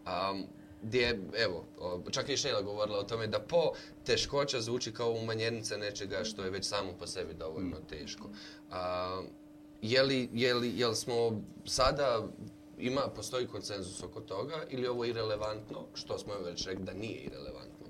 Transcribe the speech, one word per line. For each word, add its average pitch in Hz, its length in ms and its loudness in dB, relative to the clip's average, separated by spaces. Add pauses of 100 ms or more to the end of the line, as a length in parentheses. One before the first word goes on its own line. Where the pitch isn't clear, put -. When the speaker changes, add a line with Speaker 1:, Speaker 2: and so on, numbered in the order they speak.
Speaker 1:
Am, 95 380 0 (380)
gdje, 120 380 4 (160)
evo, 92 300 2 (140)
o, 90 220 -2 (100)
čak 127 180 0
je 135 40 4
i 123 40 2
Šejla 120 240 2
govorila 104 380 0
o 101 40 0
tome 113 240 -2
da 107 120 2
po 165 320 4 (340)
teškoća 139 560 4
zvuči 117 320 0
kao 117 180 2
umanjenica 113 680 0
nečega 101 460 -2
što 98 200 -2
je 95 80 2
već 98 140 -2
samo 98 280 0
po 87 140 -8
sebi 85 260 -4
dovoljno 82 440 -4
Speaker 2:
Mhm. 78 100 -12
Speaker 1:
teško. - 420 -8 (420)
A, 90 500 0 (600)
je 123 220 8
li, 135 300 4
je 123 200 6
li, 120 260 2
jel 117 140 4
smo 117 480 2 (240)
sada, 131 600 4 (520)
ima, 127 220 2 (140)
postoji 117 320 -2
konsenzus 95 560 -6
oko 101 180 -8
toga 135 340 -4 (140)
ili 127 140 -2
je 123 60 2
ovo 120 160 2
irelevantno, 107 880 -2
što - 240 -4
smo 101 180 -4
već 87 320 -4
rekli 95 180 -2
da 95 80 -4
nije 98 240 -4
irelevantno 65 720 -10